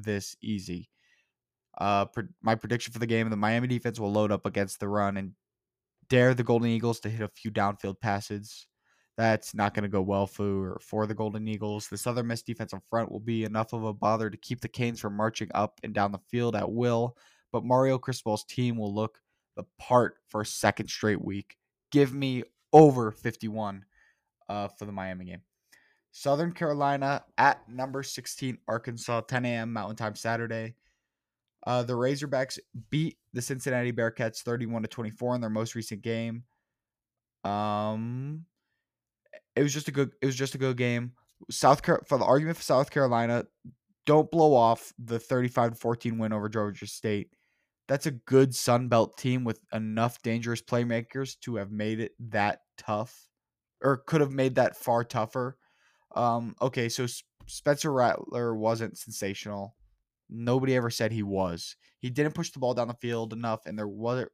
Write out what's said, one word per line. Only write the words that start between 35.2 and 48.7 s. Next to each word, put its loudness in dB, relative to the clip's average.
in -2
their -4
most -2
recent -8
game. -4
Um, -2
it 4
was 0
just -6
a -4
good, 0
it 2
was 0
just -4
a -8
good -2
game. 0
South 6
Car-, 2
for 2
the 2
argument 4
for -14
South 4
Carolina, 2
don't 6
blow 6
off 4
the -4
thirty-five 0
to -12
fourteen -2
win -2
over -2
Georgia -4
State. -4
That's -2
a -2
good 6
Sun 2